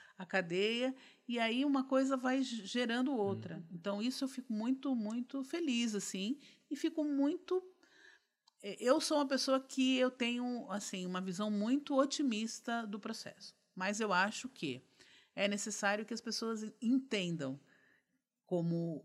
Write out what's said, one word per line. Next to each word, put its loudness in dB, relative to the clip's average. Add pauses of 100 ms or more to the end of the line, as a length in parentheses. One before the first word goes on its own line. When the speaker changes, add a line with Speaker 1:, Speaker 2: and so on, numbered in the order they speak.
(160)
Speaker 1:
a -10
cadeia, 2 (340)
e -2
aí 2
uma 4
coisa 4
vai 2
ge-, -4
gerando 0
outra. -2
Speaker 2:
Uhum. -10
Speaker 1:
Então, -4
isso 0
eu -4
fico -10
muito, 0
muito -4
feliz, 0
assim, -2 (320)
e -2
fico 0
muito, 0 (1000)
é, -8
eu 4
sou 2
uma 2
pessoa 2
que 2
eu 4
tenho, -4
assim, -6
uma -2
visão -2
muito 2
otimista 0
do -6
processo, -10 (200)
mas -2
eu 2
acho 2
que -6 (520)
é 2
necessário 0
que -6
as -6
pessoas -4
en-, -8
entendam, 0 (880)
como 0